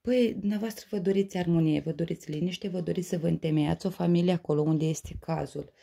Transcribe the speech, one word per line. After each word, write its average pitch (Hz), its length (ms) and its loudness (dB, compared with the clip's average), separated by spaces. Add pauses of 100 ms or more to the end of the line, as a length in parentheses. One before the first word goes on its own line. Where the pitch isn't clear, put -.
Păi, 247 380 2
dumneavoastră 208 500 -4
vă 208 100 -4
doriți 196 380 0
armonie, 165 420 4
vă 156 120 -4
doriți 165 400 -4
liniște, 170 360 -4
vă 180 140 -4
doriți 170 260 -2
să 180 100 -2
vă 165 100 -2
întemeiați 160 580 0
o 185 40 2
familie 175 420 2
acolo 151 300 0
unde 156 240 2
este 160 340 -4
cazul. 147 520 -6 (120)